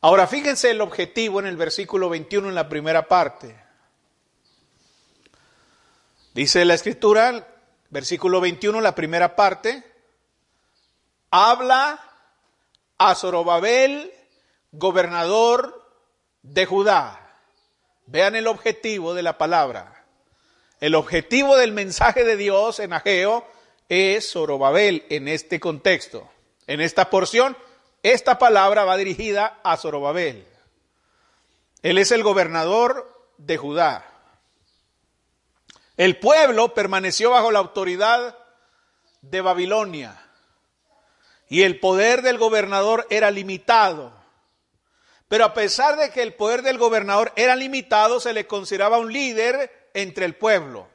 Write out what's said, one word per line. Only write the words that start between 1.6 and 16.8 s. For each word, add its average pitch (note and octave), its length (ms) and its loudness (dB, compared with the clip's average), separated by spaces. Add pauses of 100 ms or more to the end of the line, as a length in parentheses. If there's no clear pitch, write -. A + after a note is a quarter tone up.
veintiuno E3+ 400 -6
en F#3+ 60 -10
la D#3+ 140 -4
primera D#3 400 -2
parte. C#3+ 480 -2 (2750)
Dice C#3+ 300 2
la F3 100 6
Escritura, A3 720 2 (440)
versículo F3 500 -2
veintiuno, G3+ 400 -2
la G3 140 2
primera E3+ 420 -2
parte, G#3 480 0 (1500)
habla B3+ 680 2 (1000)
a F#3 160 4
Zorobabel, G3 1000 0 (600)
gobernador F#3 1120 0 (580)
de F3+ 240 -2
Judá. F3+ 720 -2 (680)